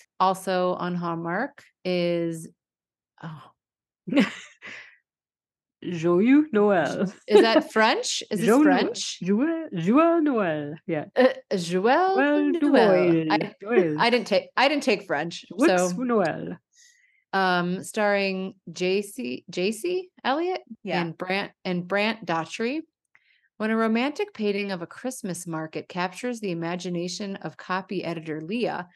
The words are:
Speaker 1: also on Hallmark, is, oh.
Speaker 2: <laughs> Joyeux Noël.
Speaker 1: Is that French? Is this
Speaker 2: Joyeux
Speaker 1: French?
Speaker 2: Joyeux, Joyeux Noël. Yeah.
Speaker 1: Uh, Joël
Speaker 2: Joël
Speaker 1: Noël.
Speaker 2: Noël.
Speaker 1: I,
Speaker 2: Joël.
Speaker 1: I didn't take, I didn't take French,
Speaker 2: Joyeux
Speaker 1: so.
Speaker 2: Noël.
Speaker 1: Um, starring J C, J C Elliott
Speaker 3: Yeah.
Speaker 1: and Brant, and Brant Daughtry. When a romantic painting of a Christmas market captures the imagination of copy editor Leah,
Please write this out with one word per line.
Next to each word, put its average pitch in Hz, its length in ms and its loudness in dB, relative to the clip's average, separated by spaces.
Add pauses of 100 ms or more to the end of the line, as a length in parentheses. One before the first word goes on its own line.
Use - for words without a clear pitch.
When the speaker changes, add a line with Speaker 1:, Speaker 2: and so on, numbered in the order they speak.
(180)
Speaker 1:
also 185 560 0
on 175 200 -6
Hallmark, 170 680 -6 (220)
is, 170 640 -2 (760)
oh. 160 200 -14 (640)
Speaker 2:
<laughs> 254 180 2 (1600)
Joyeux 180 720 4
Noël. 202 560 2 (160)
Speaker 1:
Is 214 140 8
that 226 320 4
French? 254 580 2
Is 196 100 -2
this 233 60 0
Speaker 2:
Joyeux 262 180 8
Speaker 1:
French? - 580 2
Speaker 2:
Joyeux, 311 520 0
Joyeux 302 460 4
Noël. 170 540 0 (120)
Yeah. 156 200 -4 (100)
Speaker 1:
Uh, 254 120 8 (240)
Joël 214 640 2
Speaker 2:
Joël 294 440 2
Speaker 1:
Noël. - 0 -
Speaker 2:
Noël. 180 720 4
Speaker 1:
I, 156 220 -2 (100)
Speaker 2:
Joël. 185 340 2
Speaker 1:
I 220 120 4
didn't 233 160 2
take, 185 320 0
I 262 100 6
didn't 294 140 -2
take 202 240 0
French, 160 420 -6
Speaker 2:
Joyeux 196 300 2
Speaker 1:
so. 180 160 2
Speaker 2:
Noël. 208 640 -2 (760)
Speaker 1:
Um, 180 500 0
starring 196 720 -2 (140)
J 185 300 -2
C, 240 480 -10
J 185 240 -4
C 359 380 -6 (120)
Elliott 330 380 -2 (220)
Speaker 3:
Yeah. 180 180 -2
Speaker 1:
and 165 160 -4
Brant, 190 360 -4 (120)
and 180 240 -4
Brant 208 380 -2
Daughtry. 226 540 -4 (760)
When 214 140 -2
a 220 60 0
romantic 254 580 0
painting 202 380 -2
of 170 100 -6
a 165 40 -8
Christmas 196 600 -10
market 160 420 -8
captures 190 520 -6
the 208 100 -6
imagination 175 840 -6
of - 200 -12
copy 190 480 -6
editor 160 380 -8
Leah, 175 540 -6